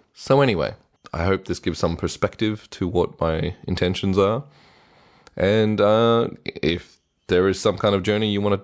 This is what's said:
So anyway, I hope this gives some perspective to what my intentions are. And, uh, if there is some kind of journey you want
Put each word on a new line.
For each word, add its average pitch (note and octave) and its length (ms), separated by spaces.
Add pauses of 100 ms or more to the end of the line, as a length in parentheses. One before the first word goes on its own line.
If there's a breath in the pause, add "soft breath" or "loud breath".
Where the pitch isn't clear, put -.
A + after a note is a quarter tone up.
(140)
So - 280
anyway, F2+ 340 (360)
I E2 140
hope F#2+ 200
this F#2 140
gives E2+ 200
some E2+ 180
perspective G#2 720
to - 160
what F2 320
my D#2+ 360 (120)
intentions F#2 500
are. G#2+ 260 (920 soft breath)
And, G#2+ 460
uh, A#2 480 (160)
if - 540 (280)
there F#2 200
is F#2 120
some G2 180
kind G2+ 180
of F#2+ 80
journey G#2+ 280
you G2+ 100
want G2+ 220